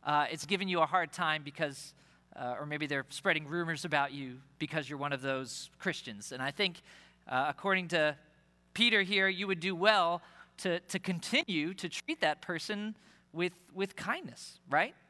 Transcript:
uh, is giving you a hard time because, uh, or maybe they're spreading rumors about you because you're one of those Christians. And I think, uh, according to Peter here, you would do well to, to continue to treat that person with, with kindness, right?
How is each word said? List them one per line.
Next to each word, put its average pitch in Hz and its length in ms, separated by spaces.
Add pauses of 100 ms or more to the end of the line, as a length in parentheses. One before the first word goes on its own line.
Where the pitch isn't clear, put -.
uh, 147 260
is 147 160
giving 190 220
you 175 120
a 156 60
hard 170 260
time 156 300
because, 143 520 (400)
uh, 123 240
or 147 80
maybe 151 200
they're 139 220
spreading 156 380
rumors 165 380
about 143 280
you 131 260 (200)
because 151 300
you're 143 100
one 143 140
of 135 80
those 131 580
Christians. 110 540
And 131 100
I 135 80
think, 180 300 (480)
uh, 131 200
according 185 400
to 151 280 (560)
Peter 220 300
here, 190 260
you 190 180
would 190 140
do 185 140
well 175 480 (360)
to, 175 220
to - 180
continue 180 760
to 190 140
treat - 320
that 151 200
person 208 560 (360)
with, 175 200 (220)
with 196 220
kindness, - 640 (120)
right? - 240 (160)